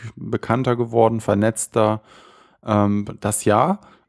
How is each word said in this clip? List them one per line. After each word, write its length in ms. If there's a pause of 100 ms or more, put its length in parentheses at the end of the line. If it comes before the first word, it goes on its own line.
(180)
bekannter 580
geworden, 460
vernetzter, 800 (640)
ähm, 400 (160)
das 240
ja, 340 (300)